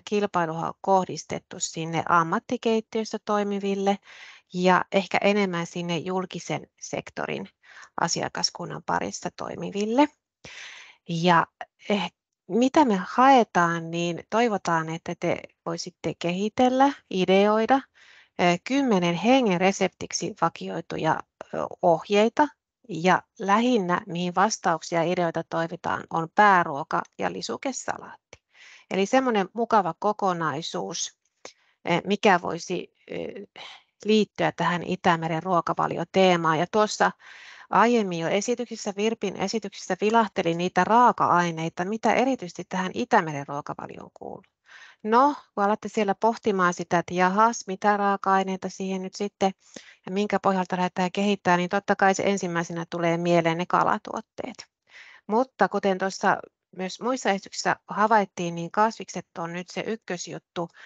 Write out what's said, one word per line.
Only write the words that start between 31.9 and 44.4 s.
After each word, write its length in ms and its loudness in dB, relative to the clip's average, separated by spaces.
mikä 360 4
voisi, 520 -8
eh, 200 -8
liittyä 460 2
tähän 320 -2
Itämeren 600 0
ruokavalioteemaan. 1160 2
Ja 120 2
tuossa 400 2
aiemmin 500 2
jo 80 -2
esityksissä, 720 -4
Virpin 400 -4
esityksissä 640 -6
vilahteli 520 2
niitä 300 0
raaka-aineita, 1000 2
mitä 280 0
erityisesti 560 -2
tähän 240 -4
Itämeren 540 0
ruokavalioon 640 -12
kuuluu. 300 -16